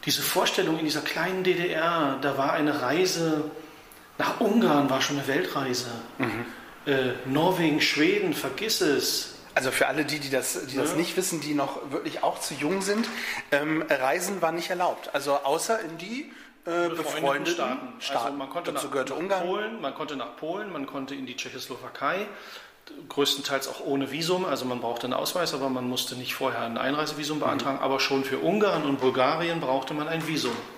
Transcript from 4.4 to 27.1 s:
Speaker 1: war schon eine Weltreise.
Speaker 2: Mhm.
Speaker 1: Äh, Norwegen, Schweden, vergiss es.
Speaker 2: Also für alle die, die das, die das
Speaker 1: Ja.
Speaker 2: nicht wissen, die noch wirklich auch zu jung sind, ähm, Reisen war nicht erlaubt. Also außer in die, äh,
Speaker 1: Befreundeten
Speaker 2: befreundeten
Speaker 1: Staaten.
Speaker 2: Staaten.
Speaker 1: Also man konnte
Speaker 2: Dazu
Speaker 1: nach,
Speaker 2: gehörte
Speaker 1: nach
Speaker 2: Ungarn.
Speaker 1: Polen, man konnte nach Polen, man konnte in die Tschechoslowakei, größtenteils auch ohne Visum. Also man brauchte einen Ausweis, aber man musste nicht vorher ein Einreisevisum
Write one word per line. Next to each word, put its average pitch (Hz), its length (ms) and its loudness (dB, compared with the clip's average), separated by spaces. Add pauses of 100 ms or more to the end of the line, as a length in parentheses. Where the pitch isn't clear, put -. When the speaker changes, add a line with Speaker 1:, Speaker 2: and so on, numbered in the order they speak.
Speaker 1:
war 131 120 2
schon 147 160 0
eine 131 100 -2
Weltreise. 135 600 0 (280)
Speaker 2:
Mhm. 117 280 -2 (400)
Speaker 1:
Äh, 131 280 2 (120)
Norwegen, 156 560 4
Schweden, 180 520 4
vergiss - 460 -2
es. 139 540 2 (200)
Speaker 2:
Also 131 180 2
für 135 160 4
alle 139 180 0
die, 151 140 -4
die 139 100 -6
das, 131 380 0
die 131 100 -4
das 151 140 2
Speaker 1:
Ja. 135 60 0
Speaker 2:
nicht 175 200 0
wissen, 175 240 0
die 147 140 -2
noch 143 360 -2
wirklich 139 300 -4
auch 143 180 0
zu - 140 -4
jung 156 300 0
sind, 208 260 0 (420)
ähm, 156 380 2
Reisen 170 500 2
war 165 120 2
nicht 170 180 -4
erlaubt. 175 460 -2
Also 139 180 2
außer 160 460 2
in 160 180 -8
die, 226 340 -8 (340)
äh, 175 240 2
Speaker 1:
Befreundeten 165 60 -2
Speaker 2:
befreundeten 147 600 0
Speaker 1:
Staaten. 131 440 -2
Speaker 2:
Staaten. 139 260 -2
Speaker 1:
Also 135 120 -2
man 135 140 -6
konnte 175 200 -4
Speaker 2:
Dazu 143 140 -2
Speaker 1:
nach, 131 60 -6
Speaker 2:
gehörte 135 220 0
Speaker 1:
nach 147 60 -4
Speaker 2:
Ungarn. 185 280 0
Speaker 1:
Polen, 208 340 -4
man 135 140 -4
konnte 147 200 -6
nach 120 200 -8
Polen, 190 360 -6
man 139 140 -6
konnte 139 300 -8
in 135 100 -8
die 123 100 -10
Tschechoslowakei, 135 920 -6 (840)
größtenteils 139 580 0
auch - 160 -8
ohne 139 280 0
Visum. 175 340 0
Also 127 200 -2
man 123 140 -2
brauchte 117 280 -2
einen 127 80 0
Ausweis, 156 400 0
aber 135 140 0
man 127 200 -2
musste 127 260 -2
nicht 123 200 -6
vorher 120 260 -2
ein 117 160 -2
Einreisevisum 147 600 -2